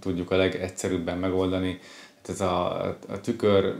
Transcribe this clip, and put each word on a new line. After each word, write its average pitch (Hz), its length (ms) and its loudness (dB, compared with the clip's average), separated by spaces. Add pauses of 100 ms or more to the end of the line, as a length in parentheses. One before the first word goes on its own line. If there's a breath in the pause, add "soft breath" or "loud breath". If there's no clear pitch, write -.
tudjuk 90 300 -4
a 92 60 4
legegyszerűbben 90 840 0
megoldani. 92 600 0 (380 loud breath)
Hát - 120 -16
ez 92 120 -6
a, 90 400 0 (280)
a 101 120 -8
tükör 101 600 2